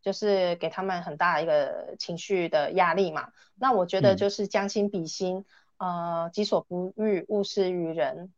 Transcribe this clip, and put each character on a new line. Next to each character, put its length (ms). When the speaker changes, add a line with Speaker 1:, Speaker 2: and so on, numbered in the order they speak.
Speaker 1:
就 100
是 440
给 120
他 160
们 180
很 140
大 240
一 60
个 520
情 180
绪 320
的 240
压 220
力 160
嘛。 180
那 160
我 140
觉 140
得 140
就 160
是 160
将 220
心 200
比 200
心， 300
Speaker 2:
嗯。 60
Speaker 1:
呃 560
，“己 120
所 180
不 340
欲， 320
勿 140
施 280
于 220
人” 460